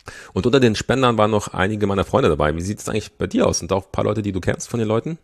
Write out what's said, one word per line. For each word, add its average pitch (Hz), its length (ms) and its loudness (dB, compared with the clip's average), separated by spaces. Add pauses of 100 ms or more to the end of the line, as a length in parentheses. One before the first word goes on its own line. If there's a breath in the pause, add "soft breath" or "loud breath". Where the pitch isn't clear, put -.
(340 loud breath)
Und 95 120 0
unter 131 140 4
den 117 160 6
Spendern 120 420 2
waren 107 140 4
noch 104 160 0
einige 104 400 -2
meiner 98 160 0
Freunde 117 240 2
dabei. 76 260 2
Wie 82 80 -6
sieht's 101 260 -8
eigentlich 107 260 -6
bei - 120 -6
dir 220 200 0
aus? - 120 0
Sind 90 140 -6
da - 40 2
auch 95 100 -4
ein - 60 -20
paar 107 120 -2
Leute, 107 180 -2
die 101 80 -4
du 92 100 -4
kennst - 280 -4
von 117 100 -4
den 110 100 -2
Leuten? 117 360 -2